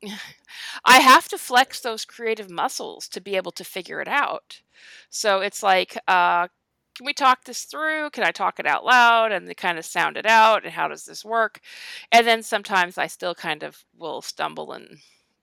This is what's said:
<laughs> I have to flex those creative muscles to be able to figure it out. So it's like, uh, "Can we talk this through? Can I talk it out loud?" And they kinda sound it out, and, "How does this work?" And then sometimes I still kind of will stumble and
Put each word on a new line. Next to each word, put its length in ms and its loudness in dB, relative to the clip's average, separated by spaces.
<laughs> 840 -12
I 160 8
have 280 8
to 100 -8
flex 420 0
those 240 -8
creative 460 -6
muscles 580 -6
to 120 -12
be 160 -6
able 160 -6
to 120 -14
figure 360 -10
it 80 -8
out. 520 -4
So 320 -2
it's 220 -6
like, 340 2
uh, 400 2
"Can 100 -16
we 80 -6
talk 320 2
this 200 -12
through? 460 -6
Can 140 -4
I 60 2
talk 280 -4
it 80 -4
out 180 -2
loud?" 480 4
And 140 -6
they 80 -12
kinda 280 -6
sound 340 -4
it 100 -6
out, 380 6
and, 80 -12
"How 160 -4
does 160 -14
this 200 -18
work?" 360 -4
And 160 6
then 160 2
sometimes 560 -2
I 80 -2
still 280 -8
kind 280 -8
of 220 -16
will 260 -10
stumble 500 -10
and 260 -20